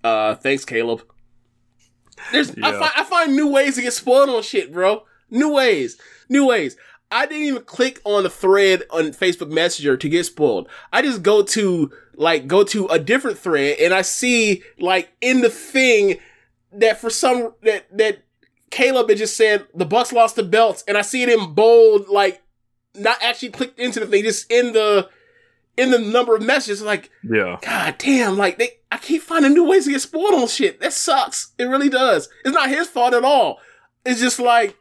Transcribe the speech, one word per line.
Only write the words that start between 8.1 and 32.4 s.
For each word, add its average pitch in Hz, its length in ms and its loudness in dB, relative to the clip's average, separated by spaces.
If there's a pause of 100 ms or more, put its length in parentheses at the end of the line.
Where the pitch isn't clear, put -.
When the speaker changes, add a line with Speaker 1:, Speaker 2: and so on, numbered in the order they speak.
Speaker 1:
the 175 80 -2
thread 190 600 2
on 160 200 -2
Facebook 165 400 -4
Messenger 156 480 -2
to 147 100 -6
get 165 160 0
spoiled. 123 420 -2 (280)
I 247 80 2
just 240 200 -4
go 208 200 4
to, 185 480 -2 (240)
like, 151 320 -2
go 190 180 2
to 202 220 -4
a 165 120 0
different 220 380 -2
thread, 143 440 -2
and 175 120 2
I 190 80 2
see, 220 600 -2 (160)
like, 180 320 -2 (100)
in 254 220 0
the 233 80 2
thing 220 640 0 (560)
that 214 260 0
for 226 120 -6
some, 247 420 -2 (120)
that, 214 220 -2 (120)
that 220 240 -2 (480)
Caleb 247 400 0
had 208 80 4
just 214 180 -6
said, 208 380 0
"The 175 100 -4
Bucks 233 300 0
lost 226 220 2
the 226 60 -2
belts," 208 460 0
and 202 80 -2
I 208 60 0
see 254 200 -4
it 247 60 0
in 208 240 2
bold, 214 560 6
like, 196 340 0 (520)
not 214 280 -2
actually 240 280 -6
clicked - 280 -10
into 233 220 -6
the 214 60 -6
thing, 208 160 0
just 220 280 -4
in 240 220 2
the, 208 380 0 (680)
in 254 140 0
the 240 80 4
number 226 360 0
of 208 80 0
messages, 220 380 -2
like, 208 300 -6 (120)
Speaker 2:
Yeah. 98 380 -2
Speaker 1:
God - 380 -6
damn, 240 400 0
like, 190 180 0
they, 240 220 -4 (120)
I 233 60 -6
keep 320 240 -4
finding 294 320 0
new 330 160 4
ways 381 160 4
to 285 60 -2
get 277 100 -2
spoiled 370 340 -2
on 247 140 2
shit. - 320 -4
That - 140 -4
sucks. - 640 -4
It 247 60 -2
really 269 260 0
does. 254 400 0 (120)